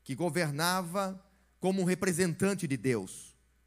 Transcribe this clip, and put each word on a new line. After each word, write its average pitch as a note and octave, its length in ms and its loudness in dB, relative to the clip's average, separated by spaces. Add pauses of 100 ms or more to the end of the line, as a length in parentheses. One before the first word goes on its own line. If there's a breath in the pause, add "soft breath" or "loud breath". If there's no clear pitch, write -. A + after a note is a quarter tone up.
que C3+ 120 -6
governava F3 1080 -2 (360 soft breath)
como F#3+ 240 2
um - 20 2
representante F#3 840 2
de C3+ 80 0
Deus, A2+ 640 -2 (300)